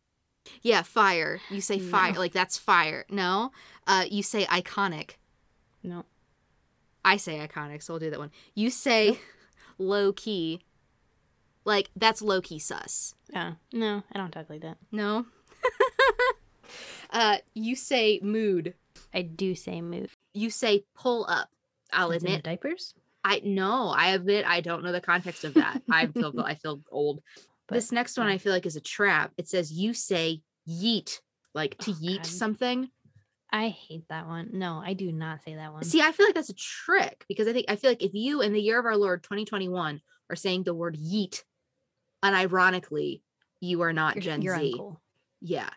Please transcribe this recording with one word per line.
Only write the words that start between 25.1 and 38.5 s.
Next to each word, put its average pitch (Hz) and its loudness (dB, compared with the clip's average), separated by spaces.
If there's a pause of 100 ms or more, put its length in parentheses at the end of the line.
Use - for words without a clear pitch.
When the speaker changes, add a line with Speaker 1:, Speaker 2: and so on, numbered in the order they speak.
Speaker 1:
of 151 -4
that. 269 4
I 165 4
feel, 151 -2
Speaker 2:
<laughs> - 0
Speaker 1:
I 156 -4
feel 151 -8 (100)
old. 147 -2 (460)
Speaker 2:
But, 208 -2
Speaker 1:
This 233 -2
next 240 -2
one 233 2
Speaker 2:
yeah. 196 2
Speaker 1:
I 190 0
feel 196 0
like 180 0
is 160 -6
a 147 -10
trap. 165 2
It 170 -8
says, 170 -2
"You 196 -2
say 165 -2 (260)
yeet," 185 -2 (320)
like, 156 -4
to - -4
Speaker 2:
Oh, - -2
Speaker 1:
yeet 175 -4
Speaker 2:
God. 165 -10
Speaker 1:
something. 226 -2 (640)
Speaker 2:
I 220 0
hate 165 -12
that 160 -10
one. 165 -8
No, 175 -6
I 190 -4
do 190 -4
not 160 -8
say 156 -14
that 156 -14
one. 156 -12
Speaker 1:
See, 302 2
I 311 6
feel 403 6
like 415 6
that's 311 -4
a 202 -12
trick - 0
because 214 0
I 233 2
think, 247 0
I 208 0
feel 269 4
like 240 2
if 190 0
you 262 0
in 208 2